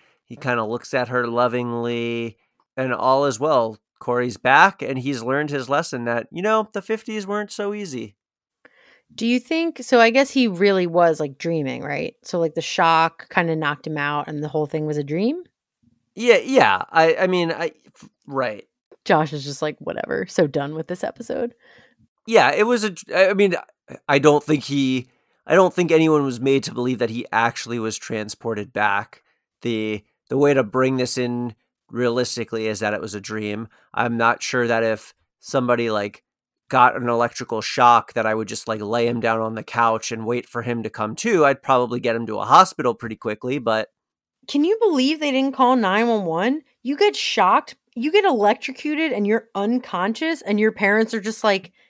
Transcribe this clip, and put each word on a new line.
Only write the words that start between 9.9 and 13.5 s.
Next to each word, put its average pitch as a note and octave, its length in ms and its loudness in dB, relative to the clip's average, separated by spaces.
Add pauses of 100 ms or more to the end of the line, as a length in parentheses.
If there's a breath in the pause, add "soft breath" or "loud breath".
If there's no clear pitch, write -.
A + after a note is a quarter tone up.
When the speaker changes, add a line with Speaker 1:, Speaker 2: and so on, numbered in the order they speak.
Speaker 2:
I A#3 120 6
guess C4+ 180 2
he B3+ 180 2
really F#3+ 400 2
was, E3+ 320 2
like, C#3+ 180 -6
dreaming, C#3+ 440 -4
right? D3 420 -6
So, - 160 -4
like, E3 140 0
the D#3+ 80 -4
shock E3 640 2
kinda E3+ 300 0